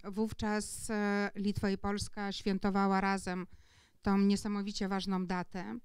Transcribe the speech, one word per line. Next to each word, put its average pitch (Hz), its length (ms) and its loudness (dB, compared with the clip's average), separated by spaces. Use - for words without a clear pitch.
wówczas, 208 880 -4
e, 202 460 0
Litwa 202 340 0
i 196 80 0
Polska 202 540 -4
świętowała 196 720 2
razem 190 460 -2
tą 196 160 4
niesamowicie 202 680 2
ważną 190 380 0
datę. 185 600 -4